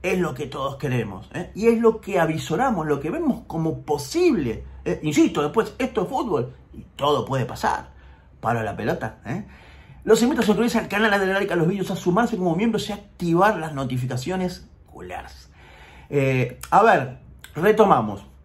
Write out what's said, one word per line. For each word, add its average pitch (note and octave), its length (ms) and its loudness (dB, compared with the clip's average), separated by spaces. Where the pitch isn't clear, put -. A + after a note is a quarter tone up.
es F#3 180 0
lo D#3 140 -2
que C#3 120 -8
todos C3+ 300 -6
queremos, A2+ 580 -4
¿eh? F3 220 -8
Y G3+ 100 2
es A#3 140 4
lo A3 200 4
que F#3+ 200 0
avisoramos, D#3+ 680 0
lo - 140 0
que - 100 -4
vemos D#4 380 -2
como D#3 320 -4
posible, D#3 840 0
¿eh? E3+ 180 -2
Insisto, D#3 400 4
después F3 360 0
esto A#3+ 240 -2
es - 60 -2
fútbol A3+ 460 -2
y - 220 -18
todo C#3 300 0
puede C3 200 -2
pasar. - 460 -6
Paro A2+ 240 -2
la G2+ 140 -6
pelota, A#2+ 480 -4
¿eh? E3+ 200 -8
Los G#3+ 180 6
invito B3 200 2
a - 20 2
suscribirse G#3+ 340 2
al F3+ 80 -4
canal, G#3 260 2
a G3+ 60 2
darle F#3+ 140 0
like G3 200 0
a E3+ 40 0
los E3 100 2
vídeos, F#3+ 240 -2
a F#3 60 -4
sumarse A3 400 0
como F3+ 180 0
miembros G#3 340 0
y G#3 40 -6
activar F#3 680 0
las D#3+ 160 -8
notificaciones C3+ 920 -4
culeras. - 640 -16
Eh, C3+ 520 0
a F#3 140 6
ver, D3+ 340 4
retomamos. D3+ 680 4